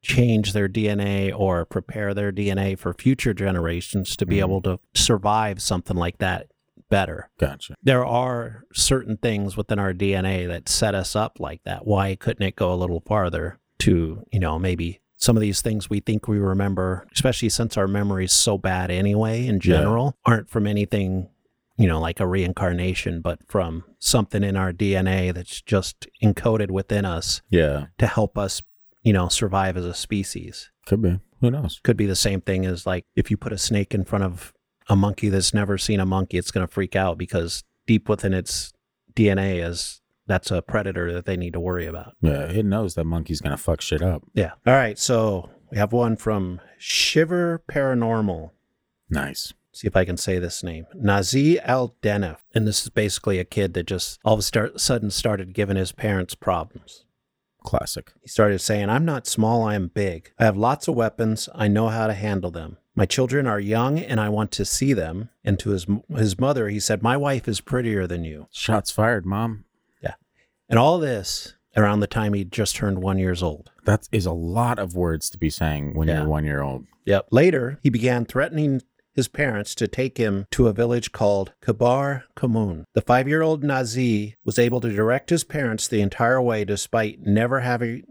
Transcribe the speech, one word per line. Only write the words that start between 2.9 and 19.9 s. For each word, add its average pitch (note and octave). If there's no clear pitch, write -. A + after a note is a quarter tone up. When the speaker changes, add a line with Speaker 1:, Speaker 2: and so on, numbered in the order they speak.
Speaker 1:
future B2+
generations F2+
to G2
be F#2+
Speaker 2:
Mm-hmm. F#2+
Speaker 1:
able F#2+
to F2+
survive G#2
something F2+
like F2
that F2+
better. -
Speaker 2:
Gotcha. -
Speaker 1:
There B2+
are A#2+
certain B2+
things G2+
within G#2
our G2
D G2
N F#2
A F#2
that E2+
set G#2
us -
up G#2+
like D2
that. F#2
Why G2
couldn't G2
it -
go F2+
a F2+
little F2
farther F2
to, E2+
you G2+
know, D#2+
maybe F2
some A#2
of G#2+
these G2+
things G#2+
we G2+
think G#2+
we G#2
remember, F#2+
especially A#2+
since A2+
our F#2+
memory G2
is -
so G#2
bad F#2
anyway G#2+
in A2
Speaker 2:
Yeah. F#2
Speaker 1:
general, A2+